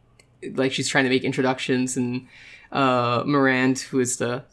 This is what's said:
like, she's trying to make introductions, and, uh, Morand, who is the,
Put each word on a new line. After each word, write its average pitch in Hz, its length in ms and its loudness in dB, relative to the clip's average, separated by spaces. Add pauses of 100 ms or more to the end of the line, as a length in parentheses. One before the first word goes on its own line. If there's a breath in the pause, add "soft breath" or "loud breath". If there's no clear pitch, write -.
(560)
like, 131 160 0
she's 131 160 -4
trying 143 160 2
to 123 60 2
make 127 160 2
introductions, 131 720 -2
and, 123 300 -4 (440 loud breath)
uh, 123 540 2
Morand, 131 540 2
who - 200 -2
is 123 180 0
the, 123 360 -4